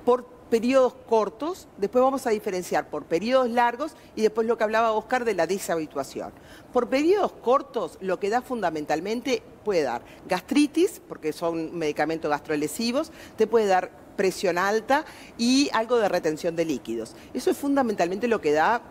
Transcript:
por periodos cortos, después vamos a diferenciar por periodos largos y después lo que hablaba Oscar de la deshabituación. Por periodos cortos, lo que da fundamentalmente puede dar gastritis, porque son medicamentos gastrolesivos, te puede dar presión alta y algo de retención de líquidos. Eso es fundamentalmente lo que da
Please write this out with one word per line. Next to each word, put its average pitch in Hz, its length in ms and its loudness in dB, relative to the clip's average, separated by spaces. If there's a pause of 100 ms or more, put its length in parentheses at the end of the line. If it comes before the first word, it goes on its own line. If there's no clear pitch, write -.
por 247 220 2 (240)
periodos 247 460 4 (120)
cortos, 226 600 -2 (100)
después 202 260 2
vamos 262 220 0
a 247 60 0
diferenciar 185 580 -4
por 147 160 -8
periodos 233 460 2
largos 240 420 0 (220)
y 220 80 -2
después 220 240 2
lo 226 100 0
que 226 60 0
hablaba 220 300 2
Oscar 233 300 0
de 226 120 0
la 165 100 2
deshabituación. 156 880 -6 (420)
Por 240 160 0
periodos 302 440 2
cortos, 233 680 -2
lo 180 180 -2
que 202 120 -2
da 240 100 0
fundamentalmente 196 1000 -2 (200)
puede 185 200 2
dar 120 180 -4 (260)
gastritis, 294 800 0
porque 156 260 -8
son 165 440 -4
medicamentos 156 540 -2
gastrolesivos, 156 800 -4 (260)
te 220 80 2
puede 214 220 2
dar 185 240 2 (260)
presión 175 400 0
alta 220 480 0 (320)
y 262 340 2
algo 233 260 0
de 208 120 2
retención 165 460 -2
de 165 100 0
líquidos. 117 500 -6 (200)
Eso 254 160 -2
es 277 60 0
fundamentalmente 220 680 0
lo 214 140 0
que 151 100 2
da 165 400 2